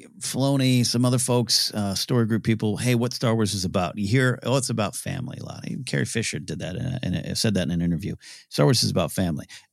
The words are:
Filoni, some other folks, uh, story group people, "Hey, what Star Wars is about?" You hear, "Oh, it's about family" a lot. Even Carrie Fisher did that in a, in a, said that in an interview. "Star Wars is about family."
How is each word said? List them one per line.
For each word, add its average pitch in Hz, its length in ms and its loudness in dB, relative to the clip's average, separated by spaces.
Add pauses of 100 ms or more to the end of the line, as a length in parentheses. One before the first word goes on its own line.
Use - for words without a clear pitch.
(200)
Filoni, 131 680 4
some 123 180 2
other 127 140 4
folks, 123 560 2
uh, 101 200 0
story 117 320 2
group 107 180 0
people, 107 340 0
"Hey, 123 160 2
what 120 180 0
Star 113 220 0
Wars 107 200 2
is 92 100 -2
about?" 90 340 -2
You 101 100 -2
hear, 127 340 4
"Oh, 123 140 2
it's 131 140 0
about 110 260 -2
family" - 440 -8
a - 40 -10
lot. - 240 -12
Even - 160 -8
Carrie - 220 0
Fisher - 340 -4
did - 200 -8
that 85 160 -6
in - 100 -4
a, - 160 -4
in 92 120 -2
a, - 220 -4
said 104 180 0
that 92 100 0
in 69 80 -2
an 85 100 0
interview. 85 340 -2 (340)
"Star 147 160 2
Wars 131 160 4
is 101 80 2
about 92 220 0
family." - 340 -2 (260)